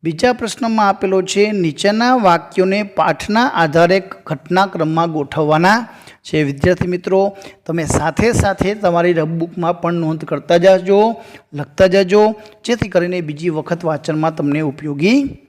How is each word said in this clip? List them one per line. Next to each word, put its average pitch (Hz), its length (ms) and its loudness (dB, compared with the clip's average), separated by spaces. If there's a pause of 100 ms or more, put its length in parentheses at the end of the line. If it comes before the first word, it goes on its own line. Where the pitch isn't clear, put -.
બીજા 165 300 0
પ્રશ્નમાં 226 560 -2
આપેલો 190 340 0
છે 202 300 0
નીચેના 208 640 0
વાક્યોને 190 680 0
પાઠના 202 640 -2
આધારે 170 560 2 (240)
ઘટનાક્રમમાં 170 880 -2
ગોઠવવાના 156 720 0 (360)
છે. 156 200 -2
વિદ્યાર્થી 160 440 0
મિત્રો, 185 500 0 (300)
તમે 165 180 -2
સાથે 165 480 0
સાથે 196 420 0
તમારી 175 380 0
રફબુકમાં 165 680 -4
પણ 170 120 -4
નોંધ 160 320 -4
કરતા 151 320 -2
જાજો, 190 600 4 (360)
લખતા 147 340 0
જાજો, 196 480 4 (300)
જેથી 233 240 -2
કરીને 180 320 0
બીજી 151 280 -6
વખત 165 360 -4
વાંચનમાં 156 520 -2
તમને 147 240 -2
ઉપયોગી 156 760 -2 (100)